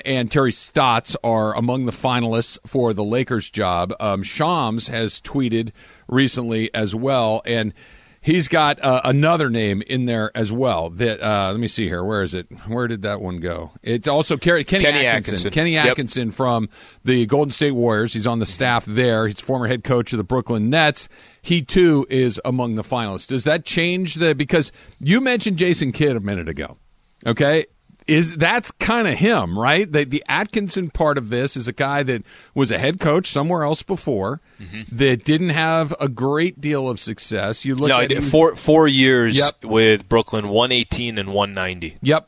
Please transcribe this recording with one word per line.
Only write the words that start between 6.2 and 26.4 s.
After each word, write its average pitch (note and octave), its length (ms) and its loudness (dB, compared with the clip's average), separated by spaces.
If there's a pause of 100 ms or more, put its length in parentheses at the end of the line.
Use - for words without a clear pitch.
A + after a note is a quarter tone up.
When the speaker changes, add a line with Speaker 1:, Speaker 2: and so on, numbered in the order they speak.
Speaker 1:
as G#2+ 220 -2
well, A#2 500 0
and A2 300 -4 (480)
he's D#3+ 240 2
got, D3+ 360 0
uh, B2+ 200 2
another D3 460 2
name G#2+ 380 0
in B2+ 180 -2
there A2 300 -2
as A2 160 -2
well. A2 400 -2
That, A2 320 -4
uh, G2+ 280 0
let A2 80 -4
me A#2 80 -2
see G#2+ 200 -2
here. F2 160 -4
Where G#2 200 -2
is F#2 120 -4
it? F2+ 100 -8 (220)
Where A#2+ 200 -4
did A2+ 160 -6
that G2+ 180 -6
one F2+ 160 -8
go? E2 340 -8 (100)
It's A#2 260 -4
also D3+ 300 0
Kerry, E3+ 260 2
Kenny F#3+ 200 0
Speaker 2:
Kenny D3 240 2
Speaker 1:
Atkinson. G#2+ 260 0
Speaker 2:
Atkinson. F#2 180 -2
Speaker 1:
Kenny E3 220 0
Speaker 2:
Yep. D3+ 140 2
Speaker 1:
Atkinson B2+ 440 -2
from A#2+ 380 0 (340)
the B2 220 4
Golden C#3 260 2
State D3 200 0
Warriors. A#2 420 0
He's A2 140 -2
on A#2 100 0
the A2 80 0
staff A#2+ 400 0
there. A2+ 420 0
He's G#2 120 -6
former B2 280 -2
head A#2 160 -2
coach B2 300 0
of A#2 40 -2
the G#2 60 -2
Brooklyn A#2 460 -2
Nets. D3+ 400 2 (320)
He, E3+ 220 0
too, D#3+ 480 4
is B2+ 340 0
among B2 300 -2
the G#2+ 80 -4
finalists. G#2+ 440 -6
Does C3 180 -4
that D3+ 200 0
change F3 500 -2
the, D#3 200 2
because D3 360 0 (280)
you F3+ 200 4
mentioned A#3 380 0
Jason D#3+ 340 2
Kidd C#3+ 240 0
a A2+ 40 -2
minute G2 280 -4